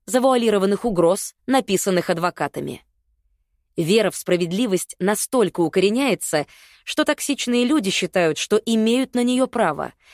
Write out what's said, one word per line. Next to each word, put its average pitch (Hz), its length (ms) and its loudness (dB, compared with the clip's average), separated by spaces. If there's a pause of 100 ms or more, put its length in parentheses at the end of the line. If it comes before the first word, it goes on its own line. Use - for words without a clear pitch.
завуалированных 220 800 2
угроз, 175 500 0 (100)
написанных 190 640 0
адвокатами. 151 760 -6 (920)
Вера 185 360 2
в - 40 -12
справедливость 180 840 -2
настолько 202 640 0
укореняется, 190 840 0 (360)
что - 220 -2
токсичные 247 600 -2
люди 240 260 0
считают, 175 460 0
что - 200 0
имеют 233 580 0
на 247 80 0
неё 247 240 2
право, 165 460 -2 (200)